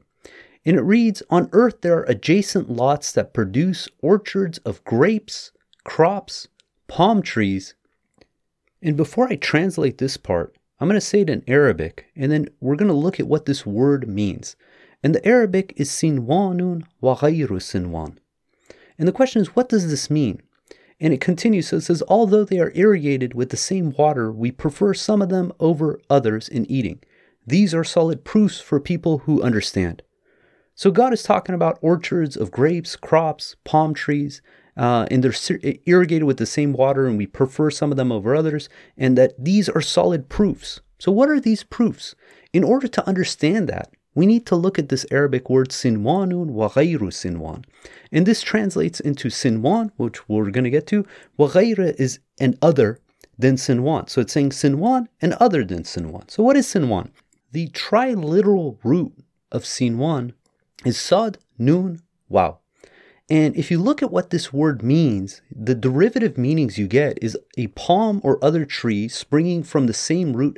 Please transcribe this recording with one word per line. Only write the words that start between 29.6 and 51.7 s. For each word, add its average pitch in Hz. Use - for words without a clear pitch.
So 196
God 240
is 220
talking 185
about 170
orchards 165
of 98
grapes, 160
crops, -
palm 156
trees, 147
uh, 120
and 127
they're 131
ser-, -
irrigated 170
with 135
the 113
same 147
water, 135
and 110
we 101
prefer 135
some 147
of 135
them 127
over 110
others, 156
and 127
that 127
these 190
are 165
solid 170
proofs. -
So -
what 254
are 294
these 220
proofs? -
In 180
order 247
to -
understand 185
that, -
we 170
need 226
to 185
look 185
at 147
this 131
Arabic 135
word 131
sinwanun 160
wa 107
ghayru 139
sinwan. 82
And 170
this 226
translates 170
into 143
sinwan, 139
which -
we're 107
gonna 123
get 151
to. 208
Wa 147
ghayra 190